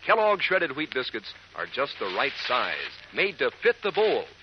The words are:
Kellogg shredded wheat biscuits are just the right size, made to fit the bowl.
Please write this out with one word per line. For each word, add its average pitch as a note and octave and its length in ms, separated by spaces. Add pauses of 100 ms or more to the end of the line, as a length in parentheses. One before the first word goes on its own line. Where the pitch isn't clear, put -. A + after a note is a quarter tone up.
Kellogg G#3 360
shredded F3 360
wheat D3+ 160
biscuits A#2+ 400 (240)
are E2+ 80
just B2+ 340
the G2 180
right C3+ 140 (140)
size, G#2 300 (380)
made F3+ 260
to B2+ 120 (100)
fit A#3 220
the G3+ 80
bowl. E3+ 320 (200)